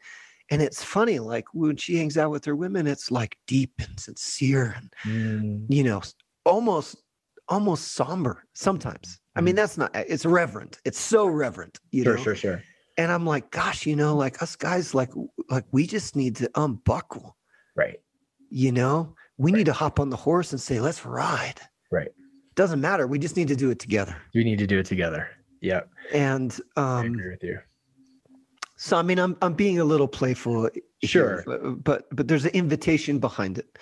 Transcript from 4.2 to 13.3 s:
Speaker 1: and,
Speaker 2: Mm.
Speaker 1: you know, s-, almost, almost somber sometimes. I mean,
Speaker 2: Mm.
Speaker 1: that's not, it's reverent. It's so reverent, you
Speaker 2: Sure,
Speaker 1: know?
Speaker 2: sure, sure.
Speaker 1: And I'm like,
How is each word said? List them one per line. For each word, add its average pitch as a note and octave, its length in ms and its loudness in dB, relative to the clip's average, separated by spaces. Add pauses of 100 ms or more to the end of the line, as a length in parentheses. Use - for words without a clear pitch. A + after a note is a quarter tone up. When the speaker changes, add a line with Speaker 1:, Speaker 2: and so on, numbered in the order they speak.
Speaker 1:
and, G#2 160 -18 (120)
Speaker 2:
Mm. G#2+ 640 -2
Speaker 1:
you C#3 140 4
know, G#2 160 2
s-, - 160 -12 (300)
almost, F#3 500 2 (520)
almost F#3+ 460 0
somber C#3 500 -2 (100)
sometimes. - 680 -4 (160)
I E3+ 60 0
mean, F3+ 120 4
Speaker 2:
Mm. G3 40 -2
Speaker 1:
that's G#3 200 2
not, C3+ 180 0
it's C3+ 300 -2
reverent. E3 600 0
It's B2+ 140 -4
so G#3+ 280 4
reverent, B2 520 -4 (120)
you B2+ 120 2
Speaker 2:
Sure, A2+ 140 6
Speaker 1:
know? - 60 -4
Speaker 2:
sure, G#2+ 120 0
sure. F#2 280 -2 (340)
Speaker 1:
And E3 140 2
I'm E3+ 140 0
like, D3 260 0